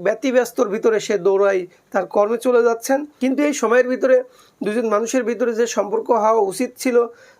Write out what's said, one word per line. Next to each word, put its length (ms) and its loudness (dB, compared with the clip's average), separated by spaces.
ব্যতিব্যস্তর 680 0
ভিতরে 320 0
সে 100 -2
দৌড়াই 340 2
তার 120 -2
কর্মে 300 2
চলে 220 4
যাচ্ছেন। 320 0
কিন্তু 260 0
এই 140 0
সময়ের 300 2
ভিতরে 260 2
দুজন 320 -2
মানুষের 360 0
ভিতরে 300 -2
যে 60 0
সম্পর্ক 320 -2
হওয়া 180 2
উচিত 200 -4
ছিল, 160 0